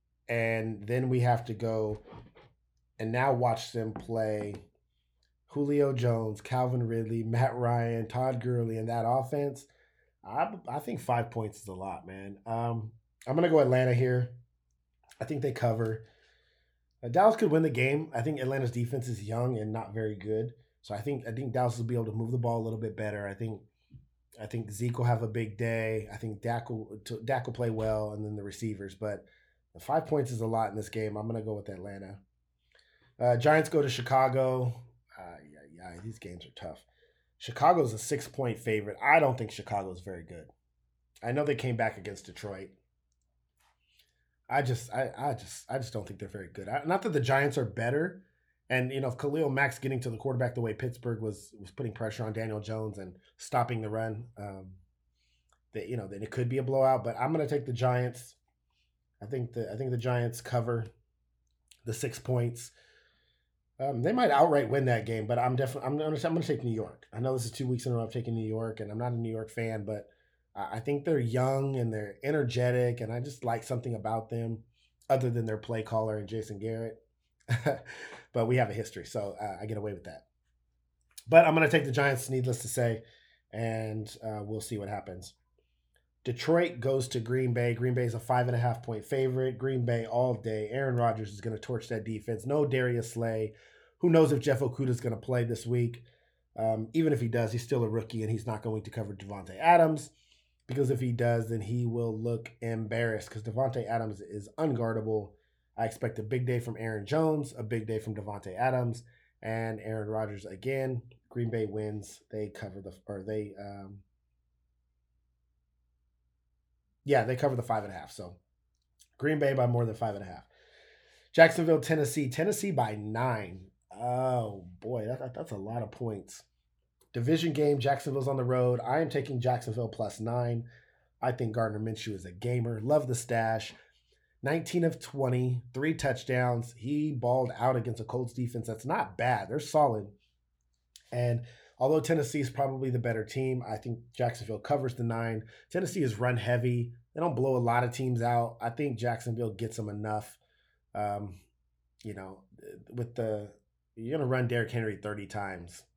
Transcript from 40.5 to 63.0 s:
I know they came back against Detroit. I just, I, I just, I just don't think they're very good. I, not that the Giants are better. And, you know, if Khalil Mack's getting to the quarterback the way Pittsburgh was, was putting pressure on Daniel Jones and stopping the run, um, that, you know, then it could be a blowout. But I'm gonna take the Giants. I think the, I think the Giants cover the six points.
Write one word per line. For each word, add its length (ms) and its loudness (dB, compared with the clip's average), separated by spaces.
I 120 -2
know 100 2
they 120 2
came 200 -2
back 220 0
against 280 -12
Detroit. 440 -12
I 120 4
just, 280 -2
I, 240 -2
I 180 -2
just, 360 -12
I 80 -2
just 160 -8
don't 140 -6
think 120 -14
they're 80 -8
very 240 -12
good. 160 -12
I, 180 -2
not 180 0
that 100 -2
the 60 2
Giants 380 2
are 80 2
better. 580 -2
And, 200 0
you 80 -2
know, 100 0
if 80 -4
Khalil 320 2
Mack's 300 2
getting 220 -2
to 80 -4
the 80 -4
quarterback 380 -2
the 60 -2
way 120 0
Pittsburgh 480 -6
was, 380 -6
was 120 -18
putting 200 -6
pressure 320 -6
on 100 -4
Daniel 260 -4
Jones 380 -6
and 180 -12
stopping 440 0
the 80 -6
run, 360 -4
um, 340 -12
that, 140 -6
you 100 -4
know, 100 -4
then 160 -10
it 80 -8
could 180 0
be 80 0
a 60 2
blowout. 400 4
But 160 -2
I'm 120 0
gonna 160 2
take 180 0
the 80 -4
Giants. 600 0
I 40 -10
think 280 -4
the, 180 -4
I 40 -8
think 160 -4
the 60 0
Giants 440 0
cover 460 -2
the 80 -2
six 240 -6
points. 540 -2